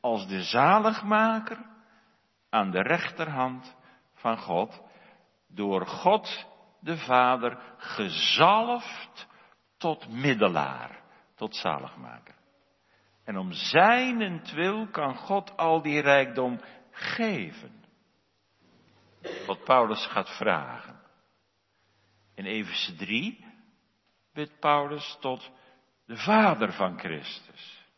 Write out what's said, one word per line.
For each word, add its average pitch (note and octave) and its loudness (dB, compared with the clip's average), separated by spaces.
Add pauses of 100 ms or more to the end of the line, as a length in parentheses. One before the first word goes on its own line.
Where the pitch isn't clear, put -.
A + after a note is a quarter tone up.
als A2 -2
de F#2+ -4
zaligmaker G#3+ 2 (920)
aan G2+ 2
de F#2 0
rechterhand C3 -2 (380)
van A2+ -2
God, F#2 -2 (680)
door F#2+ -2
God - -2 (340)
de D#3+ -6
Vader B2+ 2 (180)
gezalfd G3 0 (520)
tot D#3+ -2
middelaar, F2+ 0 (340)
tot - -8
zaligmaker. C2 -8 (880)
En G2+ -6
om F#2 -6
zijnentwil G#3 2
kan C#3 -4
God - -4
al D#3+ 2
die D3 0
rijkdom B2+ 2 (300)
geven. - -6 (1700)
Wat - -6
Paulus A2+ 4
gaat - -4
vragen. C#2+ -4 (1300)
In G2 -14
Efeze G2 -6
drie A2 -6 (880)
bidt D3+ -10
Paulus D3 0
tot B2+ -6 (560)
de A#2 -12
Vader E3 4
van F2+ -2
Christus. - -12 (140)